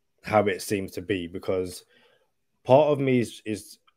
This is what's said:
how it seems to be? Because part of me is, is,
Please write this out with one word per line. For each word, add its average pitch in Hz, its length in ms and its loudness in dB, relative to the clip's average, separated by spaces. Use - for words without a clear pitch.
how 107 220 2
it 92 160 -2
seems 95 320 -4
to 98 80 -8
be? 87 260 -4
Because 92 560 -6
part 143 240 6
of 147 120 0
me 131 200 2
is, - 260 -4
is, 107 320 -10